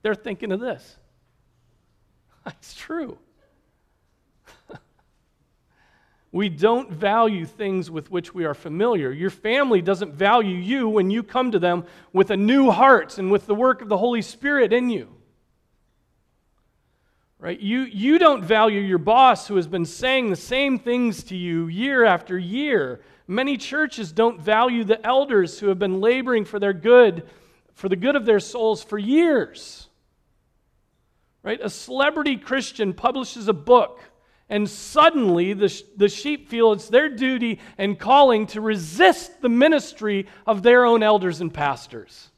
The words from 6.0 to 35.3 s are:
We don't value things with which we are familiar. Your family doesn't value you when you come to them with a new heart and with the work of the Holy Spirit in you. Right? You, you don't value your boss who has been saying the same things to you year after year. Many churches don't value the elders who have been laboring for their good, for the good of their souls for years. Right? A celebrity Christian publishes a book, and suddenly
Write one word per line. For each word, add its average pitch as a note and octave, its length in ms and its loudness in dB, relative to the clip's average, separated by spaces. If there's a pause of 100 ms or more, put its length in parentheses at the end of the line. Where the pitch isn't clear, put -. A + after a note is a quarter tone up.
We G3 160 -2
don't G#3 420 0
value G3+ 540 0
things F#3 460 -6
with D#3 200 -12
which F3 240 -8
we F3 120 -6
are D3 80 -4
familiar. E3 580 -4
Your E3+ 180 -4
family A#3 520 0
doesn't F3+ 320 -4
value G3+ 420 2
you A3+ 320 -4
when G3+ 220 0
you A3+ 120 -2
come B3+ 300 -4
to G3+ 60 0
them F3 260 0 (280)
with G3 180 2
a G3+ 60 0
new A#3+ 340 4
heart G#3+ 480 4
and F#3+ 120 -2
with G3+ 160 0
the G#3+ 80 0
work B3+ 280 0
of G#3+ 80 -10
the G3+ 80 0
Holy A#3 240 -2
Spirit C4+ 500 -2
in B3 160 0
you. D#3+ 260 -6 (2250)
Right? F3 220 -10
You, G#3+ 200 -4
you B3 380 0
don't D4 240 4
value G#3+ 380 2
your F#3+ 180 -2
boss A3+ 480 4
who G3+ 100 -4
has F3 100 0
been E3+ 180 -4
saying B3 460 -2
the F3 60 -2
same C4 420 -2
things A#3+ 460 -4
to F#3 120 -12
you E3+ 300 -4
year A#3+ 360 -2
after F#3 360 0
year. F#3 640 -4 (240)
Many B3+ 320 -4
churches B3+ 520 -6
don't A3 300 0
value A3+ 440 0
the A3 220 -2
elders A#3+ 520 0
who G#3 80 -4
have F#3+ 120 0
been F#3+ 220 -2
laboring A#3+ 460 0
for G#3 120 -10
their G3+ 140 -2
good, G3 560 4 (460)
for F#3+ 160 -8
the G3 60 -2
good B3+ 200 0
of A#3+ 80 -2
their G#3+ 160 2
souls A3 420 -4
for - 140 -10
years. C4 920 -2 (1500)
Right? G#3+ 200 -8
A G#3+ 60 -6
celebrity C#4+ 680 -2
Christian A3+ 560 -6
publishes A#3+ 540 -4
a A3 40 2
book, G3+ 480 2 (480)
and G#3 200 -2
suddenly G#3+ 840 2